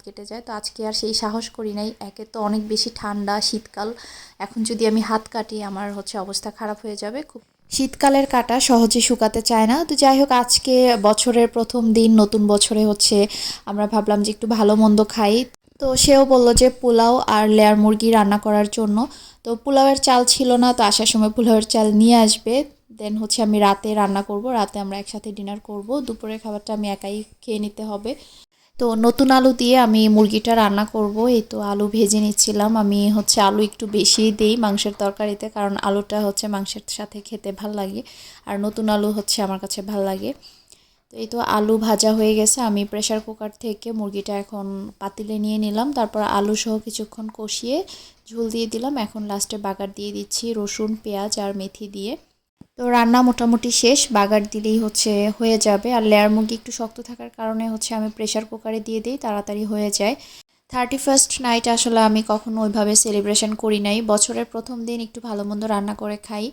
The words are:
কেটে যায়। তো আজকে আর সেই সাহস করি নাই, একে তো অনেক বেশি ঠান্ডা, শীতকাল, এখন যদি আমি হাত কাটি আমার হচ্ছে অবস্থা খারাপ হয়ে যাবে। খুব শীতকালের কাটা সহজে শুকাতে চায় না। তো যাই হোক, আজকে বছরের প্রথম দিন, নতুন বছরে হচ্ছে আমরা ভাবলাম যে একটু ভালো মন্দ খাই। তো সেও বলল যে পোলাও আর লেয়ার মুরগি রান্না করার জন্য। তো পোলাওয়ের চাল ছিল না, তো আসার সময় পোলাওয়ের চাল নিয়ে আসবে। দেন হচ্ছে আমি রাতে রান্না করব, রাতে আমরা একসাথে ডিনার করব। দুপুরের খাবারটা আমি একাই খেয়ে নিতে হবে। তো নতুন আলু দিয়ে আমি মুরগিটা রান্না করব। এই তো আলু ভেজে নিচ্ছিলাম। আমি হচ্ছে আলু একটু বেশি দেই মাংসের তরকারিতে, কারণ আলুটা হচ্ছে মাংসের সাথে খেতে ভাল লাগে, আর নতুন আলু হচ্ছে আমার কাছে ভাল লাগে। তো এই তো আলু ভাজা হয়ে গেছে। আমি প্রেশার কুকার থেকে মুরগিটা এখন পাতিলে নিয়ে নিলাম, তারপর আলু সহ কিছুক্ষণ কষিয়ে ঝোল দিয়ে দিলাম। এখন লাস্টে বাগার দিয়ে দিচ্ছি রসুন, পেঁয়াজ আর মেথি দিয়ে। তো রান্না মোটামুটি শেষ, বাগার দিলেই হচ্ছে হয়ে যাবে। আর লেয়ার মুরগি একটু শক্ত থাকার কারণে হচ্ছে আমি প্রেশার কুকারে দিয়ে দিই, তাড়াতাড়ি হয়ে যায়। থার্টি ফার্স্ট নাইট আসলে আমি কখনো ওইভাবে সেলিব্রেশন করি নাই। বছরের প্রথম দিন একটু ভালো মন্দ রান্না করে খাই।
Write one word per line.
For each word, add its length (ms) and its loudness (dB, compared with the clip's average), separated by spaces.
কেটে 200 -18
যায়। 160 -14
তো 120 -16
আজকে 340 -10
আর 60 -6
সেই 200 -4
সাহস 360 -6
করি 240 -10
নাই, 260 -8
একে 260 -18
তো 140 -16
অনেক 280 -4
বেশি 280 -4
ঠান্ডা, 460 -6
শীতকাল, 520 -8
এখন 240 -8
যদি 240 -2
আমি 140 2
হাত 260 -4
কাটি 360 -10
আমার 300 -10
হচ্ছে 260 -12
অবস্থা 320 -8
খারাপ 320 -8
হয়ে 120 -10
যাবে। 280 -10
খুব 180 -20
শীতকালের 560 2
কাটা 340 0
সহজে 420 4
শুকাতে 400 0
চায় 260 2
না। 180 2
তো 100 -4
যাই 240 6
হোক, 120 4
আজকে 720 4
বছরের 460 4
প্রথম 460 0
দিন, 220 6
নতুন 320 4
বছরে 380 2
হচ্ছে 420 2
আমরা 220 -4
ভাবলাম 360 0
যে 80 -2
একটু 160 -8
ভালো 280 4
মন্দ 280 6
খাই। 420 0
তো 160 0
সেও 300 6
বলল 280 6
যে 160 4
পোলাও 460 2
আর 220 2
লেয়ার 280 6
মুরগি 340 2
রান্না 260 4
করার 340 0
জন্য। 360 -2
তো 120 -8
পোলাওয়ের 440 2
চাল 260 4
ছিল 300 2
না, 180 4
তো 100 0
আসার 220 2
সময় 240 2
পোলাওয়ের 360 4
চাল 280 2
নিয়ে 220 6
আসবে। 400 2
দেন 260 -8
হচ্ছে 240 -4
আমি 180 2
রাতে 340 2
রান্না 280 0
করব, 260 -8
রাতে 320 -4
আমরা 180 -8
একসাথে 340 -12
ডিনার 280 -12
করব। 420 -8
দুপুরের 380 -10
খাবারটা 340 -10
আমি 140 -4
একাই 360 -8
খেয়ে 180 -6
নিতে 240 -8
হবে। 280 -8
তো 160 0
নতুন 360 4
আলু 220 6
দিয়ে 240 4
আমি 320 6
মুরগিটা 460 4
রান্না 300 2
করব। 320 -2
এই 140 2
তো 200 -8
আলু 260 -2
ভেজে 320 2
নিচ্ছিলাম। 580 0
আমি 220 2
হচ্ছে 320 2
আলু 220 4
একটু 240 -6
বেশি 440 2
দেই 260 2
মাংসের 360 -2
তরকারিতে, 560 -6
কারণ 280 -4
আলুটা 420 -2
হচ্ছে 280 -4
মাংসের 400 -8
সাথে 340 -12
খেতে 300 -12
ভাল 240 -10
লাগে, 260 -8
আর 140 -8
নতুন 300 -4
আলু 220 0
হচ্ছে 300 -4
আমার 180 -4
কাছে 220 -10
ভাল 240 -6
লাগে। 280 -6
তো 80 -20
এই 100 -10
তো 120 -10
আলু 380 0
ভাজা 360 2
হয়ে 220 2
গেছে। 260 0
আমি 240 0
প্রেশার 360 -4
কুকার 380 -12
থেকে 320 -10
মুরগিটা 420 -6
এখন 220 -12
পাতিলে 400 -10
নিয়ে 180 -2
নিলাম, 360 -2
তারপর 280 -2
আলু 340 0
সহ 240 -4
কিছুক্ষণ 540 -12
কষিয়ে 440 -6
ঝোল 200 -6
দিয়ে 180 -4
দিলাম। 300 -6
এখন 280 -8
লাস্টে 320 -8
বাগার 380 -8
দিয়ে 160 -10
দিচ্ছি 340 -8
রসুন, 340 -4
পেঁয়াজ 360 -6
আর 200 -4
মেথি 280 -14
দিয়ে। 260 -10
তো 120 -8
রান্না 320 4
মোটামুটি 500 2
শেষ, 280 2
বাগার 400 0
দিলেই 280 -2
হচ্ছে 320 -2
হয়ে 180 0
যাবে। 360 0
আর 100 0
লেয়ার 260 4
মুরগি 260 0
একটু 160 -12
শক্ত 300 -10
থাকার 360 -18
কারণে 320 -6
হচ্ছে 260 -8
আমি 140 -4
প্রেশার 360 -6
কুকারে 340 -8
দিয়ে 220 -8
দিই, 160 -6
তাড়াতাড়ি 480 -6
হয়ে 260 -4
যায়। 240 -2
থার্টি 260 -4
ফার্স্ট 340 2
নাইট 260 0
আসলে 320 2
আমি 280 4
কখনো 340 -2
ওইভাবে 340 0
সেলিব্রেশন 600 0
করি 240 0
নাই। 220 0
বছরের 440 -2
প্রথম 400 -12
দিন 160 -8
একটু 200 -14
ভালো 220 -8
মন্দ 200 -8
রান্না 320 -4
করে 220 -8
খাই। 360 -10